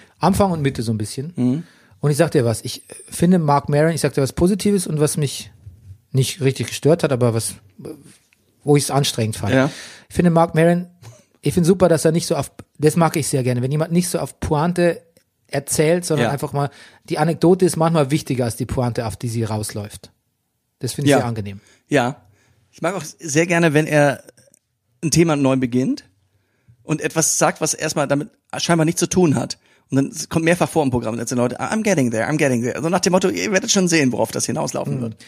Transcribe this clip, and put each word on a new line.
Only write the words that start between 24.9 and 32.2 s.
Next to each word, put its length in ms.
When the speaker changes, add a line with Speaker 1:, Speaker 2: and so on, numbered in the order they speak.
Speaker 2:
ein 80
Thema 260
neu 200
beginnt 480
und 180
etwas 380
sagt, 220
was 140
erstmal 340
damit 200
scheinbar 260
nichts 160
zu 80
tun 260
hat. 240
Und 80
dann 120
es 200
kommt 160
mehrfach 240
vor 140
im 80
Programm, 260
dass 120
die 80
Leute, 240
„I'm 240
getting 260
there, 180